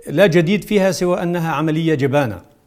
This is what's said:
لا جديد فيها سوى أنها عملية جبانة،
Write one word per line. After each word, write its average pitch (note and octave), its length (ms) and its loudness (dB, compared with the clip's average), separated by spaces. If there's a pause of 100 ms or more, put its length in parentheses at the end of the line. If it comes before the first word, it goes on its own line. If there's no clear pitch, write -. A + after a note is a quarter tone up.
لا D3+ 180 4
جديد F3 380 2
فيها F#3+ 260 0
سوى F3+ 320 -2
أنها E3+ 300 -4
عملية D#3 420 -2
جبانة، C3 480 -2 (240)